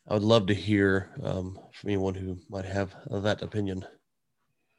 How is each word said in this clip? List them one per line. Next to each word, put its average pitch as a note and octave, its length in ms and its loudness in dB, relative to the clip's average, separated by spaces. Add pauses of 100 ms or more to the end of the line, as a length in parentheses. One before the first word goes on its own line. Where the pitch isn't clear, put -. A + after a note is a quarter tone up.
I - 60 -2
would G#2 100 2
love A2 240 6
to G2+ 80 4
hear, G2 540 2 (120)
um, F#2 380 -6 (140)
from - 160 -8
anyone F#2+ 260 0
who F#2 240 -8 (100)
might F#2+ 160 -8
have F#2+ 300 -2 (160)
that G#2 300 0
opinion. F#2 440 -4 (920)